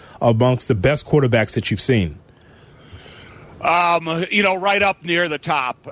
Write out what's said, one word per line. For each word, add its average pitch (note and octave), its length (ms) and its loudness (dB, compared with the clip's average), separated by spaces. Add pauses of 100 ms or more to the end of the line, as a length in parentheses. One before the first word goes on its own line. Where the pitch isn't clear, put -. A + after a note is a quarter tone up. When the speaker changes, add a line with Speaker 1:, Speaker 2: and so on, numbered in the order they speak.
(200)
Speaker 1:
amongst B2 480 2
the A#2+ 80 2
best C3+ 280 0
quarterbacks A#2+ 500 2
that - 140 -4
you've A2 120 -4
seen? F#2 400 0 (1400)
Speaker 2:
Um, E3 680 0
you G#3 120 2
know, F#3+ 140 2
right G3 260 0
up G3 220 -2
near E3+ 240 0
the D3+ 100 -6
top. C#3 540 -4